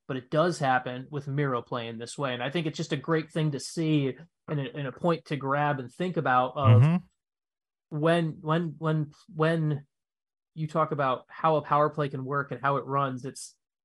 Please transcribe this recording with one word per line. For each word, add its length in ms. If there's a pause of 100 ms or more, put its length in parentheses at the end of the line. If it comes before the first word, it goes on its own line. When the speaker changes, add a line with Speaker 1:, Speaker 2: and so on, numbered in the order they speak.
Speaker 1:
but 80
it 140
does 300
happen 500
with 180
Miro 340
playing 360
this 200
way. 160
And 80
I 80
think 180
it's 100
just 160
a 40
great 340
thing 200
to 80
see 540 (340)
and 120
a, 140
and 140
a 40
point 340
to 100
grab 440
and 120
think 240
about 400
of 280
Speaker 2:
Mm-hmm. 120 (960)
Speaker 1:
when, 520
when, 360
when, 340 (240)
when 480 (680)
you 140
talk 240
about 360
how 300
a 40
power 280
play 180
can 160
work 280
and 100
how 160
it 80
runs, 400
it's 300 (300)